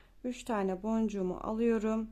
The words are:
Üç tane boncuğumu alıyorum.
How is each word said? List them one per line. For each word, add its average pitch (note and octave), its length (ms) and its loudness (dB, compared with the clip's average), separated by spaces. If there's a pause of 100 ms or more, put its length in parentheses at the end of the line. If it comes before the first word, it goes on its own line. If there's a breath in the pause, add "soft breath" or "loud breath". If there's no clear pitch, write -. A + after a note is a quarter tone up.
(240 loud breath)
Üç B3 200 -6
tane F#3+ 400 0
boncuğumu G#3 540 0
alıyorum. A3 760 0